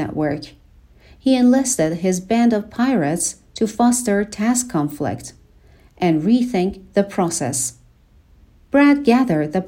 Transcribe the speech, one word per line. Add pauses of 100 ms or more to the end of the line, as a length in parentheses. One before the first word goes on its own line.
Network. (800)
He (100)
enlisted (140)
his (100)
band
of (120)
pirates (320)
to (120)
foster (220)
task (140)
conflict (800)
and
rethink (240)
the
process. (1120)
Brad (140)
gathered
the